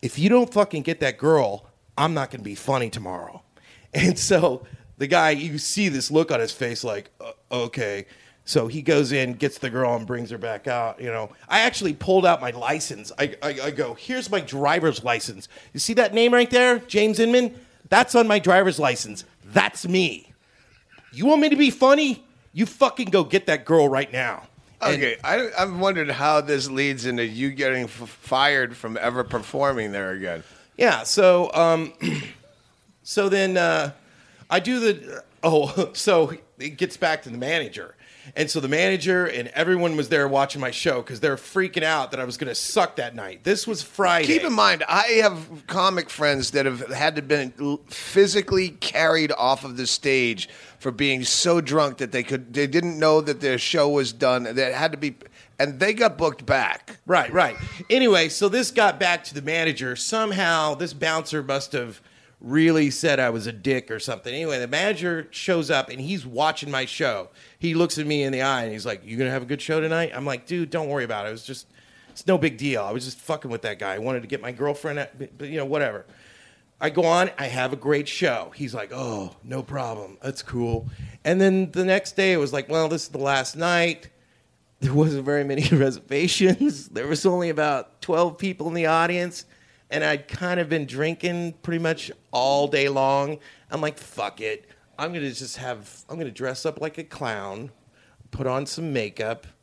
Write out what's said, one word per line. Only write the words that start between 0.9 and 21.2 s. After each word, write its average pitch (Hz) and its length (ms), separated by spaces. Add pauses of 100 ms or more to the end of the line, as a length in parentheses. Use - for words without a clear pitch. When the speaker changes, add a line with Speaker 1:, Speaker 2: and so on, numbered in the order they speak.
Speaker 1:
that 131 180
girl, 135 500 (300)
I'm 156 160
not 139 180
gonna 117 120
be 101 120
funny 127 340
tomorrow." 92 540 (500)
And 175 260
so 160 440 (340)
the 139 100
guy, 160 240
you 151 260
see 202 300
this 135 240
look 156 200
on 123 100
his 113 100
face 120 320
like, 104 280 (100)
"Uh, 113 100 (180)
okay." 117 580 (360)
So 120 240
he 151 140
goes 147 300
in, 131 220
gets 123 260
the 131 100
girl, 120 260
and 113 100
brings 120 260
her 117 60
back 107 300
out, 120 320
you 120 120
know. 107 180 (180)
I 202 120
actually 214 340
pulled 190 320
out 170 160
my 123 80
license. 120 680
I, 139 240
I, 143 220
I 151 60
go, 139 220
"Here's 254 380
my 202 80
driver's 143 640
license. 113 440 (260)
You 143 60
see 226 140
that 214 220
name 233 180
right 247 160
there, 247 300
James 214 400
Inman? 240 340 (360)
That's 247 260
on 233 120
my 208 120
driver's 185 400
license. 117 460 (200)
That's 180 420
me. 175 460 (800)
You 156 140